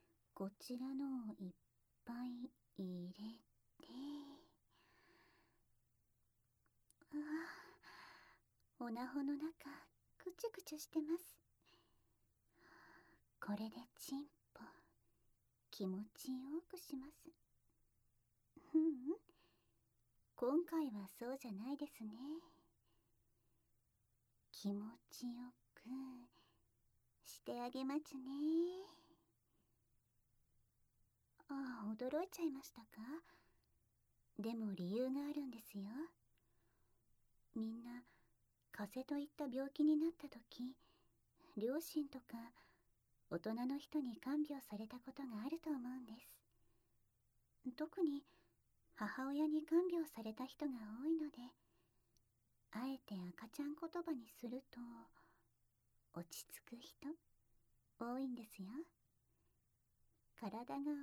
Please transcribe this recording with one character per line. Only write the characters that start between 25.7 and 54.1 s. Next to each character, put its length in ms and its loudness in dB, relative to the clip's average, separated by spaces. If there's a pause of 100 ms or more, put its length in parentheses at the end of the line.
く 80 -20 (1400)
し 180 -14
て 180 -2
あ 100 0
げ 140 -2
ま 160 2
ち 160 -12
ゅ 20 -4
ね。 680 4 (2750)
あ、 360 -2 (100)
驚 280 4
い 80 0
ち 100 -6
ゃ 40 2
い 60 6
ま 120 -4
し 100 -14
た 100 -14
か？ 400 -8 (1160)
で 160 2
も 200 2
理 220 0
由 140 4
が 160 2
あ 60 0
る 140 0
ん 40 -4
で 120 -8
す 160 -8
よ。 60 -2 (1700)
み 160 0
ん 120 -8
な、 200 -10 (680)
風 280 -4
邪 40 -4
と 140 0
い 60 0
っ 40 -8
た 180 -2
病 260 2
気 120 6
に 120 12
な 120 8
っ 40 0
た 160 -10
時、 480 -8 (800)
両 240 4
親 280 2
と 120 -8
か 320 -10 (800)
大 80 2
人 160 2 (120)
の 120 4
人 220 2
に 180 2
看 240 4
病 200 0
さ 140 -6
れ 100 -2
た 120 -8
こ 140 -12
と 100 -6
が 220 -2
あ 40 2
る 120 0
と 100 0
思 80 4
う 20 -2 (200)
ん 40 -8
で 160 -10
す。 80 -20 (1500)
特 260 0
に 240 4 (680)
母 340 0
親 180 6
に 180 4
看 240 8
病 200 2
さ 140 -8
れ 120 -2
た 120 -4
人 200 -2
が 60 2 (300)
多 40 2
い 80 6
の 160 0
で、 240 -10 (1200)
あ 160 0
え 100 0
て 160 -6 (240)
赤 100 -10
ち 140 -4
ゃ 20 2
ん 100 0
言 280 -2
葉 100 2